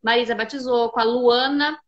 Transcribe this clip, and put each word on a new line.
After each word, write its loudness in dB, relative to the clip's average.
Marisa 0
Batizou, -2
com -4
a 2
Luana, 2